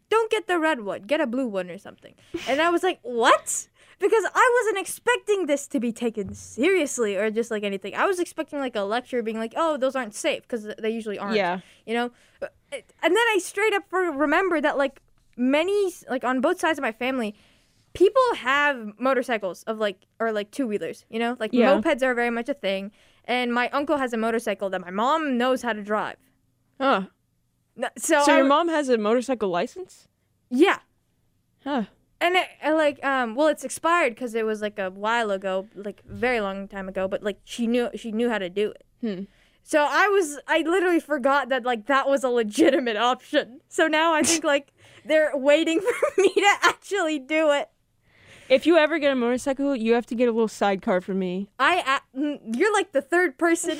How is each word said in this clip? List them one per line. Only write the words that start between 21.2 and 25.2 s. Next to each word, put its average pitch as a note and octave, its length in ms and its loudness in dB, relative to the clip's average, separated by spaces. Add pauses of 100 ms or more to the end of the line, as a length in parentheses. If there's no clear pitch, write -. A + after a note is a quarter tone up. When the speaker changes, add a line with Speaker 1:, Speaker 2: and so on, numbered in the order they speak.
Speaker 1:
Like, A3 140 -4
Speaker 2:
Yeah. A#3+ 140 6 (120)
Speaker 1:
mopeds C4 240 0
are C4 100 0
very A#3+ 160 0
much A#3 200 -4
a C#4+ 40 -2
thing. G3 380 -4 (320)
And B3 300 -2
my A#3+ 160 0
uncle D4 280 0
has C4 140 -2
a A#3+ 60 -4
motorcycle A3 540 -2
that F#3 100 -4
my F3 100 -12
mom C4 460 0